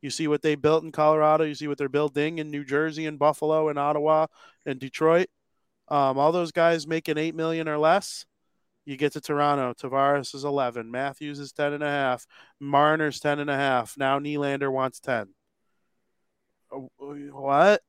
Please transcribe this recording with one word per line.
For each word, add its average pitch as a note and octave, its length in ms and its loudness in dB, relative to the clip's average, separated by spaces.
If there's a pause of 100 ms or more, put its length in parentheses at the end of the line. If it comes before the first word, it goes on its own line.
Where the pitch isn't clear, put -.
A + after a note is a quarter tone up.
You C#3+ 80 -10
see D#3 180 -4
what D3 140 0
they D3+ 140 2
built D3+ 280 2
in D#3+ 80 -12
Colorado. D#3 540 4
You D3 100 -6
see D3 140 -8
what C#3+ 80 -4
they're C#3+ 100 -2
building D3 500 0
in D3+ 140 -8
New C#3+ 140 -8
Jersey D3+ 400 -2
and D3+ 120 -8
Buffalo D#3 520 2
and C#3+ 100 -4
Ottawa D3+ 480 2 (380)
and C3+ 120 -6
Detroit. D#3+ 520 2 (580)
Um, C3+ 300 2
all D3+ 160 4
those E3+ 180 -2
guys E3 340 2
making D#3+ 320 -4
eight D#3+ 180 -4
million D#3+ 340 -4
or D3+ 80 -2
less. E3 480 0 (580)
You C#3 140 -12
get D3 160 0
to D3 80 -10
Toronto, C#3+ 520 0
Tavares C#3 600 -2
is C3+ 80 -12
eleven, B2 480 -4
Matthews C#3 480 -8
is C#3 140 -16
ten D3 180 -2
and D3 120 -6
a D3 60 -2
half, C3+ 380 -2 (320)
Marner's D3 640 2
ten D3 180 -2
and C#3+ 100 -4
a C#3 60 -2
half. C3 420 0
Now C#3 220 0
Nylander C#3+ 500 -4
wants C3 300 -4
ten. G#2+ 340 -4 (1400)
Uh, C3+ 100 -14 (200)
what? C#3+ 880 2